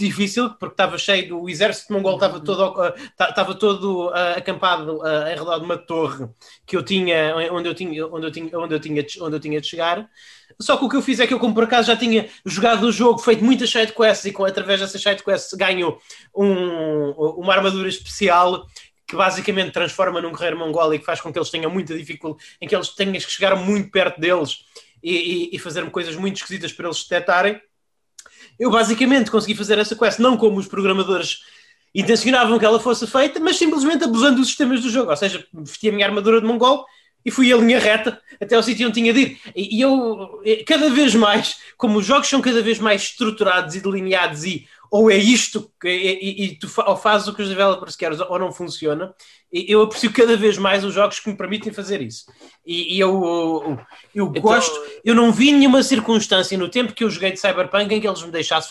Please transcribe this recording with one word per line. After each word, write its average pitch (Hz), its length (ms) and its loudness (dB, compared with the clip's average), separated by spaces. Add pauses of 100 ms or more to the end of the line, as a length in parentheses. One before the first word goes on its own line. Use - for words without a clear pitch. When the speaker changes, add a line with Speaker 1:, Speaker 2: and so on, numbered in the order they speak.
Speaker 1:
difícil, 202 460 -2
porque - 240 -14
estava 180 220 0
cheio 180 320 0
do, 170 140 -8
o 180 80 -10
exército 196 420 -2
mongol 196 220 0
estava 180 240 0
Speaker 2:
Uhum. 151 60 -14
Speaker 1:
todo, 190 360 -2
ah, 175 140 0 (220)
ta-, 180 140 0
estava 190 260 -2
todo, 190 580 0
ah, 175 220 0
acampado, 165 680 -4
ah, 156 300 -2
em 165 40 -6
redor 165 220 -4
de 160 60 -8
uma 175 120 -4
torre 139 520 -6 (360)
que - 120 -6
eu 165 80 -2
tinha, 170 500 0 (160)
onde 170 180 -4
eu 165 60 -6
tinha, 160 320 -8
onde 160 200 -10
eu 156 40 -6
tinha, 165 260 -12
onde 165 180 -4
eu 151 60 -2
tinha, 147 240 -4 (160)
onde 156 160 -6
eu 143 40 -6
tinha 151 200 -6
de 147 60 -12
chegar. 170 420 -4 (520)
Só 277 160 2
que 277 80 -2
o 226 40 -2
que 277 80 -2
eu 269 60 2
fiz 240 160 0
é 247 80 2
que 262 80 0
eu, 226 60 -2
como 226 140 2
por 226 100 4
acaso 226 240 2
já 226 80 2
tinha 226 320 0 (180)
jogado 196 400 2
o 226 60 2
jogo, 233 260 4
feito 226 260 2
muitas 254 240 2
side 220 240 0
quests 214 340 2
e 196 60 -6
com, 196 120 -4
através 190 360 -2
dessas 190 220 -8
side 196 220 -2
quests - 300 -2
ganho 185 440 -2 (360)
um, 170 760 -2 (260)
uma 180 160 0
armadura 190 360 0
especial 180 760 0 (440)
que - 80 -10
basicamente 190 560 -2
transforma 175 500 -2
num 165 100 -8
guerreiro 165 260 -4
mongol 160 360 0
e 151 60 -4
que - 40 -20
faz 170 160 -6
com 160 120 -12
que 175 60 -6
eles 156 120 -4
tenham 160 200 -4
muita 160 280 -6
dificuldade, 151 460 -12 (160)
em 165 80 -12
que 202 80 0
eles 175 140 -4
tenhas 196 360 -4
que - 60 -10
chegar 190 240 0
muito 196 340 -2
perto 175 300 0
deles 165 380 0 (440)
e, 170 500 -4
e, 180 40 -10
e - 20 -10
fazer 165 320 -8
coisas 165 240 -6
muito 190 220 -6
esquisitas 185 360 -10
para - 140 -10
eles 165 120 -6
se - 100 -10
detectarem. 185 520 0 (1000)
Eu 240 120 2
basicamente 226 600 4
consegui 208 240 0
fazer 214 240 0
essa 214 180 -2
quest 214 220 0
não 240 180 4
como 208 220 2
os 190 80 -6
programadores 190 720 -2 (540)
intencionavam 226 640 2
que 220 60 2
ela 220 160 6
fosse 226 260 -2
feita, 285 340 0
mas 359 160 2
simplesmente 320 480 2
abusando 240 340 4
dos 254 100 2
sistemas 254 340 0
do 254 80 -2
jogo. 226 200 0
Ou 147 60 2
seja, 190 380 -4
vesti 160 340 -6
a 202 40 2
minha 202 140 2
armadura 208 340 4
de 214 60 -4
mongol 247 380 2 (400)
e 233 60 -4
fui 254 220 4
a 240 40 8
linha 233 220 6
reta 214 420 0 (200)
até - 160 0
ao 226 60 6
sítio 240 240 -2
onde 226 140 0
tinha 233 120 4
de 262 80 4
ir. - 200 -2 (140)
E, 202 240 -4
e - 20 2
eu, 233 640 0
eh, 214 200 2
cada 302 260 2
vez 254 240 4
mais, 208 420 2 (200)
como 214 220 0
os 190 80 -2
jogos 277 220 2
são 269 120 2
cada 233 220 2
vez 220 160 0
mais 202 240 2
estruturados 190 720 -2
e 190 60 -8
delineados 185 640 -2
e 180 220 -8 (240)
ou 220 200 6
é 196 80 6
isto, 214 600 2
que, - 80 -8
e, 185 320 0
e, 196 280 -6
e 165 120 -10
tu - 80 -12
fa-, - 220 0
ou 190 80 4
fazes 208 320 2
o 208 60 -10
que 208 80 -6
os 196 80 -4
developers 190 440 0
querem 160 320 -4
ou 180 120 -4
não 180 120 -2
funciona, 160 600 -6 (400)
e, 180 180 -6
eu 214 120 6
aprecio 220 280 0
cada 233 240 4
vez 208 220 2
mais 196 260 0
os 196 120 -6
jogos 202 260 0
que - 80 -8
me 202 80 -8
permitem 208 380 -6
fazer 190 260 -8
isso. 113 240 -12 (400)
E, 175 320 -6
e 196 40 0
eu, 190 100 4 (120)
eu, 160 560 -2 (360)
eu 202 160 -2
Speaker 3:
Então 147 100 -4
Speaker 1:
gosto, - 400 2 (240)
eu 226 100 4
não 233 160 6
vi 269 220 6
nenhuma 269 300 8
circunstância 214 760 0
no 175 140 -4
tempo 247 240 -2
que 226 100 -2
eu 214 60 0
joguei 185 220 -4
de 190 60 -10
Cyberpunk 190 560 0
em 214 60 0
que 214 80 -2
eles 170 140 -6
me 170 80 -12
deixassem 160 400 -2